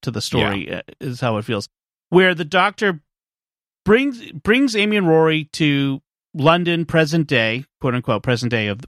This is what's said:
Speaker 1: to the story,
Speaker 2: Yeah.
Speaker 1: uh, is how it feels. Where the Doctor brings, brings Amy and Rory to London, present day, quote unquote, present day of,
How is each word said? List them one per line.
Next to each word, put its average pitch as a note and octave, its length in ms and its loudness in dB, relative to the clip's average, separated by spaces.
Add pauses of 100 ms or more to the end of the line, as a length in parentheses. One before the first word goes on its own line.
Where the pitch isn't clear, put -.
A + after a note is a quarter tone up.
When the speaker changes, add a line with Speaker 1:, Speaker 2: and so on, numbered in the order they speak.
Speaker 1:
to - 80 -8
the A2+ 100 -6
story, G#2 480 -4
Speaker 2:
Yeah. F2 100 -8
Speaker 1:
uh, - 220 -16
is B2+ 200 -10
how A#2 180 -2
it G#2+ 60 -6
feels. G#2+ 240 -6 (420)
Where F#3 240 4
the E3+ 100 -6
Doctor F#3 560 0 (840)
brings, A#3+ 480 0
brings A3 440 0
Amy G#3 200 0
and F#3+ 120 2
Rory D#3+ 360 2 (100)
to C#3 480 0 (320)
London, E3 500 2
present D#3+ 420 0
day, A#2 380 0 (160)
quote B2+ 140 -2
unquote, A#2+ 280 -2
present A#2+ 280 -2
day G#2+ 180 -2
of, G#2 180 -6